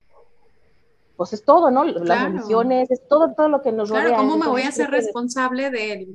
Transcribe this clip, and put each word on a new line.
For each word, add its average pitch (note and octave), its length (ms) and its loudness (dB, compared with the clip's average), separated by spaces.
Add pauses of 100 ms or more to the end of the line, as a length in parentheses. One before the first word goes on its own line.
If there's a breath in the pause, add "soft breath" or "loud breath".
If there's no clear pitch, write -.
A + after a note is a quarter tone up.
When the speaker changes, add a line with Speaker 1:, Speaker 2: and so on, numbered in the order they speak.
(1160)
Speaker 1:
pues F3+ 160 -6
es G#3 100 -10
todo, D#4+ 280 6
¿no? C4 140 2
Las A3+ 180 -4
Speaker 2:
Claro. E3+ 320 0
Speaker 1:
religiones, A#3 560 0
es B3+ 180 -6
todo, D#4+ 260 4
todo D#4 140 2
lo C#4+ 140 0
que C4 100 -2
nos A3 180 -4
Speaker 2:
Claro, A3 140 0
Speaker 1:
rodea. A#3+ 140 2
Speaker 2:
¿cómo C4 140 2
me - 40 0
Speaker 1:
Entonces, D#4 160 0
Speaker 2:
voy B3+ 100 0
a C4 60 -2
hacer C#4+ 200 -4
Speaker 1:
creo C4+ 120 0
que A3+ 60 -2
Speaker 2:
responsable B3+ 640 -4
del G#3 440 -6